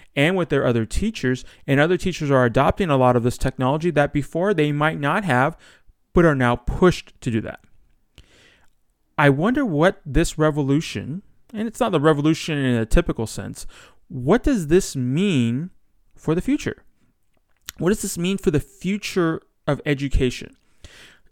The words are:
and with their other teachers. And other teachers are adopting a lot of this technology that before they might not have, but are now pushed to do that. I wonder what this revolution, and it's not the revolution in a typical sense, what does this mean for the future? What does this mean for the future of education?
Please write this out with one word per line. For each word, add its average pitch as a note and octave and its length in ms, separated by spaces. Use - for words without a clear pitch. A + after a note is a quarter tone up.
and D#3 200
with F3 140
their C3+ 160
other A#2 200
teachers. C3 600
And C#3 120
other E3+ 180
teachers D#3+ 340
are B2+ 140
adopting D3+ 440
a C#3 80
lot B2 180
of A#2+ 60
this A#2 160
technology D3 540
that D3 220
before E3 400
they D3+ 180
might D3+ 280
not D#3 240
have, C#3+ 320
but F3 120
are D3+ 100
now B2 200
pushed - 640
to C3 80
do A2 120
that. - 180
I D3 120
wonder A#3 360
what F3 400
this D3+ 320
revolution, D3 840
and A3 140
it's A3 120
not A3+ 120
the D#3+ 80
revolution D3+ 580
in B2+ 180
a A2+ 120
typical D#3 400
sense, - 400
what C#3 360
does G#3+ 240
this F3 280
mean C3+ 760
for - 180
the E3+ 80
future? - 420
What D#3+ 120
does G#3 120
this G3 160
mean F#3 220
for - 100
the D3 100
future F3 840
of D3 180
education? C#3 680